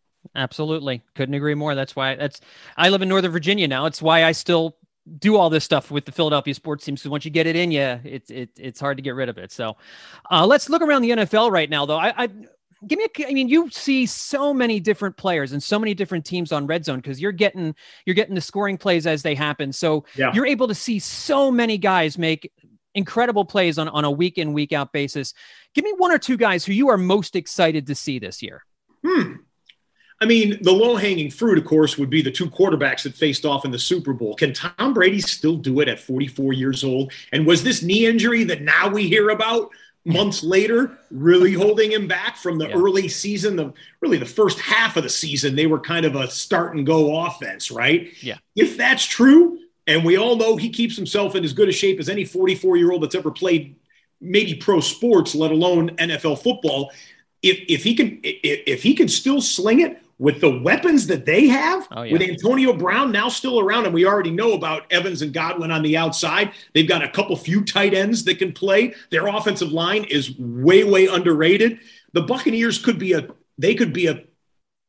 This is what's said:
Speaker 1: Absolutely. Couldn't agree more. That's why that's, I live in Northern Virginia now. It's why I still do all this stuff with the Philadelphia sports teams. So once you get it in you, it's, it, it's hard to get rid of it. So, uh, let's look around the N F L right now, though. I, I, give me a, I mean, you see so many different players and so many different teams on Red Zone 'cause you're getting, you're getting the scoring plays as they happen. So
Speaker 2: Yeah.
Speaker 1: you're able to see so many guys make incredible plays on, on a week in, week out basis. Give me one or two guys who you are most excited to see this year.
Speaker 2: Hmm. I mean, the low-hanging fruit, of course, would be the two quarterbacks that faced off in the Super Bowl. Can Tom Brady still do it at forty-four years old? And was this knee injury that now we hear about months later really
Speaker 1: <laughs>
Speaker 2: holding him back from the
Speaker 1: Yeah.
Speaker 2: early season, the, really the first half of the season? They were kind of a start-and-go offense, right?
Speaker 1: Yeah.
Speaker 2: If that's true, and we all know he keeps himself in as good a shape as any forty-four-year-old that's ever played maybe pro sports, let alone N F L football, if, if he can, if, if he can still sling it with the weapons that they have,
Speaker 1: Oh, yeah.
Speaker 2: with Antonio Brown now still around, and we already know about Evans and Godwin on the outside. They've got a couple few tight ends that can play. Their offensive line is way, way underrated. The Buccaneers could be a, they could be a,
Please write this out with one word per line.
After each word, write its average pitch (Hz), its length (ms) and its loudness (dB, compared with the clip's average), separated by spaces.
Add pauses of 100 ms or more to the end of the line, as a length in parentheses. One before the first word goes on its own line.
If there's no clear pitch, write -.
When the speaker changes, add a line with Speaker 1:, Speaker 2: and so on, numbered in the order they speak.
(360)
Speaker 1:
Absolutely. 143 680 -6 (120)
Couldn't 135 200 -4
agree 147 180 -2
more. 147 220 -4
That's 135 200 -8
why 135 200 -2
that's, 143 240 -8 (380)
I 175 120 6
live 196 140 2
in 190 60 -2
Northern 185 220 0
Virginia 170 360 0
now. 135 180 -4
It's 156 160 -6
why 160 220 4
I 165 80 4
still 165 460 -2 (420)
do 214 160 2
all 180 140 6
this 156 140 0
stuff - 280 -2
with 143 140 -6
the 139 60 -18
Philadelphia 147 440 0
sports 147 300 -10
teams. 139 160 -10
So 143 80 -12
once 147 160 -6
you 160 40 -10
get 160 160 0
it 165 100 -2
in 170 160 0
you, 135 320 -2
it's, 131 280 -16
it, 123 260 -12
it's 131 220 -16
hard 139 180 -4
to 139 60 -14
get 131 120 -8
rid 127 140 -6
of 110 80 -10
it. 98 140 -16
So, 110 260 -8 (540)
uh, 170 160 6
let's 285 220 4
look 320 120 2
around 294 220 2
the 233 80 2
N 233 80 0
F 202 140 -2
L 220 180 2
right 160 180 0
now, 143 160 -2
though. 151 120 -2
I, 196 160 0 (100)
I, 240 40 -2 (600)
give 320 100 -2
me 440 80 -2
a, 302 220 -8
I 277 60 -4
mean, 269 160 0
you 311 200 2
see 262 380 -2
so 285 460 -4
many 233 260 0
different 196 380 -4
players 151 340 -2
and 143 100 -6
so - 160 -2
many 214 160 -2
different 180 320 -6
teams 175 260 -6
on 143 160 -4
Red 160 180 -4
Zone 131 160 -6
'cause 135 180 -12
you're 196 120 -4
getting, 180 440 -2 (300)
you're 185 100 0
getting 202 200 0
the 170 60 -4
scoring 196 360 -4
plays 175 280 0
as 156 180 -2
they 151 120 -2
happen. 147 360 -4
So 156 340 -2 (100)
Speaker 2:
Yeah. 135 180 0
Speaker 1:
you're 247 140 0
able 254 200 0
to 208 80 -2
see 220 240 -4
so 277 520 -2
many 233 260 0
guys 180 400 0
make 160 340 -4 (440)
incredible 208 500 0
plays 170 320 0
on, 156 120 -2
on 151 160 -2
a 143 60 0
week 170 280 -2
in, 151 140 -4
week 147 200 -4
out 143 200 -4
basis. 143 400 -6 (420)
Give 294 80 0
me 415 140 -4
one 359 140 2
or 311 60 2
two 254 200 -4
guys 190 280 0
who 196 80 -2
you 262 160 2
are 214 80 6
most 185 380 0
excited 160 520 0
to 143 60 -2
see 131 260 -8
this 98 220 -14
year. - 240 -16 (400)
Speaker 2:
Hmm. 330 280 0 (880)
I 220 40 0
mean, 220 360 4
the 180 100 6
low-hanging 196 600 2
fruit, 220 260 2
of 156 80 0
course, 156 320 2
would 139 120 -2
be 156 120 2
the 131 100 -2
two 175 180 -2
quarterbacks 143 540 0
that 135 100 -10
faced 147 320 -2
off 139 200 -2
in 135 60 -6
the 120 80 -6
Super 160 340 -2
Bowl. 113 220 -6
Can 143 180 0
Tom 226 400 -4
Brady 196 260 2
still 165 380 -2
do 135 240 -2
it 139 80 0
at 107 100 -6
forty-four 135 540 -4
years 131 280 -4
old? 135 300 -4 (220)
And 156 120 2
was 170 180 4
this 247 180 0
knee 196 240 2
injury 226 400 2
that 160 160 -4
now 160 260 2
we 202 220 -2
hear 208 220 2
about 220 400 -2 (340)
months 196 360 -2
later 214 560 0 (140)
really 175 420 4
Speaker 1:
<laughs> 180 100 0
Speaker 2:
holding 214 280 2
him 214 160 -2
back 190 300 -6
from 175 200 -4
the 156 120 -4
Speaker 1:
Yeah. - 60 -4
Speaker 2:
early 185 340 2
season, 202 480 -4
the, 139 160 -6 (260)
really 254 180 0
the 127 80 -4
first 202 340 0
half 226 360 0
of 156 80 -2
the 127 60 -6
season? 143 480 -4
They 160 100 2
were 156 120 0
kind 165 260 -4
of 139 100 -2
a 131 140 -6
start-and-go 160 960 0
offense, - 440 -10
right? 135 520 -2
Speaker 1:
Yeah. 120 160 -10 (180)
Speaker 2:
If - 220 0
that's 247 260 0
true, 311 560 6 (280)
and 160 180 2
we 175 100 4
all 226 220 2
know 220 180 2
he 226 140 -4
keeps 233 260 -4
himself 202 400 -2
in 185 80 -2
as 151 80 -2
good 196 160 4
a 180 60 2
shape 190 260 0
as 139 80 -6
any 196 160 -4
forty-four-year-old 180 800 2
that's 156 120 -4
ever 151 160 -4
played 165 440 -2 (460)
maybe 185 320 0
pro 180 260 2
sports, 202 560 2
let 156 160 0
alone 165 460 2
N 165 140 0
F 147 120 -6
L 147 140 0
football, 143 560 -2 (480)
if, 190 260 2
if 156 160 0
he 226 100 2
can, - 300 0
if, 143 440 -4
if 131 160 -4
he 240 100 6
can - 160 2
still 269 320 0
sling 220 400 2
it - 180 -2 (200)
with 143 200 0
the 131 220 4
weapons 220 460 2
that 156 180 -2
they 202 220 4
have, 302 440 0
Speaker 1:
Oh, 117 120 -10
yeah. 120 100 -4
Speaker 2:
with 175 80 2
Antonio 240 500 0
Brown 202 400 0
now 208 160 0
still 247 320 -2
around, 214 260 0
and 175 80 -2
we 170 120 4
already 196 240 2
know 208 240 0
about 156 380 -4
Evans 175 300 -2
and 151 120 -6
Godwin 165 380 -4
on 160 100 -2
the 156 160 2
outside. 165 540 -2 (220)
They've 160 140 4
got 170 160 0
a 135 60 -4
couple 196 260 -2
few 196 300 -2
tight 202 280 0
ends 196 320 0
that 180 120 0
can 185 160 -4
play. 202 400 0 (160)
Their 170 180 0
offensive 202 460 -4
line 185 320 -2
is 139 320 -2
way, 131 480 4
way 190 220 6
underrated. 180 720 2 (340)
The 170 80 2
Buccaneers 233 560 0
could 208 220 0
be 185 140 0
a, 151 140 -2 (300)
they 180 180 2
could - 160 0
be 175 160 -2
a, 151 160 -4 (640)